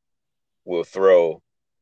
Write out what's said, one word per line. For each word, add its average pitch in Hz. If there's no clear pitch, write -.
will 87
throw 87